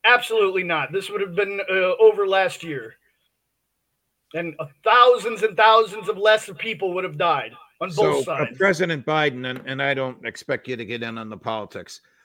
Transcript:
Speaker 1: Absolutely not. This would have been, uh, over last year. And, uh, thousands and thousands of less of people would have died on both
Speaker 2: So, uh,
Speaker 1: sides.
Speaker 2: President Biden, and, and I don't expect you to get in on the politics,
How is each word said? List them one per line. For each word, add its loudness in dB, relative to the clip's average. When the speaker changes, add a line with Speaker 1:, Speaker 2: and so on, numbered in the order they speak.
Speaker 1:
Absolutely 2
not. -4
This -6
would -6
have -6
been, -2
uh, 0
over 6
last 0
year. -10
And, -8
uh, -10
thousands 4
and -2
thousands 4
of -4
less 2
of -16
people -6
would -4
have -8
died 0
on -6
both 0
Speaker 2:
So, -6
uh, -2
Speaker 1:
sides. -12
Speaker 2:
President 0
Biden, -2
and, -10
and -6
I 0
don't -6
expect -8
you -6
to -10
get -8
in -10
on -12
the -14
politics, -10